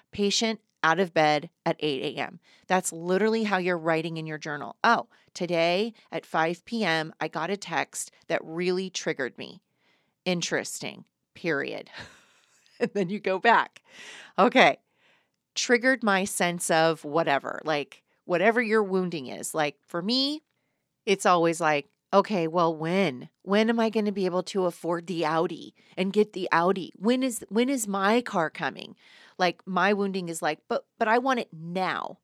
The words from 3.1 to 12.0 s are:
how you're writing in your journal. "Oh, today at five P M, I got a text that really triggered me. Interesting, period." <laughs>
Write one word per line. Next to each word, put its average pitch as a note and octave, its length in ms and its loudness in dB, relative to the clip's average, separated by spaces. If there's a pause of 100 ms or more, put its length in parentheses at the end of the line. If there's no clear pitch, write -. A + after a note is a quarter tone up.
how G3+ 160 0
you're F3+ 180 0
writing D#3+ 420 -2
in D#3+ 80 -8
your D#3 120 -8
journal. D3 460 -10
"Oh, A3+ 240 2 (260)
today F3 600 0 (180)
at E3 120 -8
five E3+ 400 -2
P A3+ 200 -4
M, D#3+ 360 0
I D#3+ 60 -2
got D#3+ 240 -6
a G3+ 60 -2
text - 560 -6 (160)
that E3+ 160 0
really F3+ 440 -4
triggered C3+ 480 -6
me. - 260 -16 (600)
Interesting, D#3+ 840 -6 (280)
period." C#3+ 600 -6
<laughs> - 60 -14 (800)